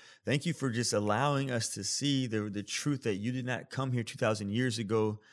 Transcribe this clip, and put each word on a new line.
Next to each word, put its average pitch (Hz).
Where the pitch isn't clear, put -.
thank 135
you 170
for 135
just 117
allowing 127
us 117
to 104
see 139
the, 107
the 104
truth 135
that 107
you 104
did 127
not 123
come 131
here 120
two -
thousand 107
years 120
ago 110